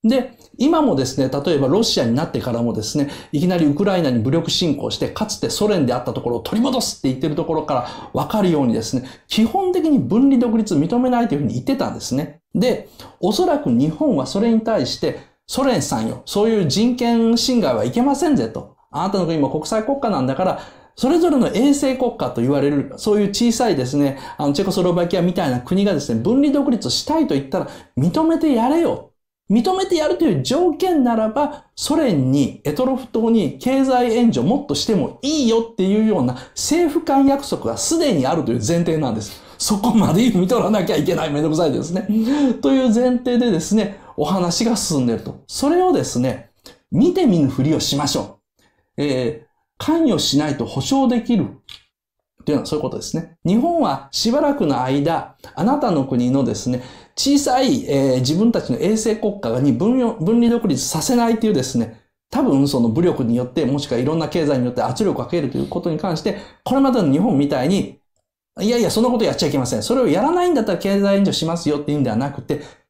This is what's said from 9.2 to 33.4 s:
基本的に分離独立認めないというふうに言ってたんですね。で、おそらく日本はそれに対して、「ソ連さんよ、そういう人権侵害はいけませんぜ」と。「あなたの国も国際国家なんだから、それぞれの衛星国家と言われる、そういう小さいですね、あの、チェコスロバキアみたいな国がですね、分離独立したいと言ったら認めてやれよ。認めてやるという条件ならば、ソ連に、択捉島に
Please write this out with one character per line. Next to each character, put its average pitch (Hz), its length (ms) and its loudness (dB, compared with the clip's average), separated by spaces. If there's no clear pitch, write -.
基 226 180 2
本 370 260 0
的 349 180 2
に 277 100 4
分 196 240 2
離 269 140 6
独 233 200 2
立 214 180 0
認 165 240 2
め 254 100 2
な 240 120 2
い 233 60 0
と 143 80 0
い - 20 -2
う - 20 -2
ふ 143 40 -2
う 123 40 0
に 104 60 -2
言 123 100 -4
っ - 20 -14
て 269 120 0
た 120 120 -2
ん - 60 -8
で - 60 -12
す - 140 -4
ね。 - 260 -6
で、 226 360 0
お 196 120 0
そ 330 140 2
ら 302 140 2
く 208 100 -4
日 127 240 2
本 277 240 0
は 131 80 -2
そ - 160 -4
れ 233 120 2
に 226 80 2
対 214 260 0
し - 120 -8
て、 - 340 -6
「ソ - 160 -2
連 240 180 2
さ 131 180 -4
ん 110 80 -4
よ、 117 180 -8
そ 202 200 0
う 226 40 2
い 220 120 2
う 170 60 0
人 233 280 2
権 233 420 2
侵 240 220 0
害 139 160 0
は 104 80 0
い 120 80 -2
け 233 100 0
ま 277 140 2
せ 311 140 0
ん 285 60 4
ぜ」 127 140 0
と。 - 260 -12
「あ 147 120 -4
な 196 60 -2
た 196 100 0
の 175 60 0
国 160 140 0
も 135 100 2
国 151 160 -4
際 220 180 -2
国 277 160 -2
家 240 100 -2
な 160 120 -2
ん 127 60 0
だ 131 80 -2
か 180 80 -2
ら、 185 160 -2
そ 247 140 0
れ 339 100 4
ぞ 339 120 4
れ 294 60 2
の 233 100 2
衛 262 220 2
星 277 280 0
国 247 200 -2
家 131 120 -4
と - 120 -4
言 123 100 0
わ 143 100 2
れ 143 80 2
る、 143 280 -2
そ 208 200 0
う 208 40 2
い 202 40 2
う 190 40 -2
小 233 220 0
さ 233 180 0
い 175 60 2
で 131 100 -2
す 135 120 -4
ね、 139 220 0
あ 147 80 -4
の、 143 80 0
チ 208 80 0
ェ 190 40 0
コ 196 60 -2
ス 185 100 0
ロ 175 120 2
バ 170 140 0
キ 185 100 -2
ア 175 60 0
み 180 100 0
た 175 140 -2
い 135 40 0
な 123 80 -2
国 190 260 0
が 202 80 2
で 147 60 -2
す 123 140 -4
ね、 113 80 -2
分 190 140 0
離 285 160 4
独 285 180 0
立 220 220 -2
し - 140 -4
た 311 140 0
い 294 80 0
と 165 60 -2
言 135 120 -2
っ - 40 -18
た - 100 -2
ら - 80 -6
認 175 260 0
め 320 140 2
て 320 160 2
や 233 160 2
れ 320 120 2
よ。 - 280 -4
認 370 240 2
め 381 100 0
て 370 120 0
や 302 100 0
る 339 100 0
と 330 80 2
い 185 140 2
う 127 40 -4
条 320 300 0
件 339 300 0
な 233 120 2
ら 220 140 0
ば、 285 360 -4
ソ - 200 -2
連 175 360 2
に、 139 320 0
択 151 200 -2
捉 262 280 -2
島 226 200 0
に 208 260 2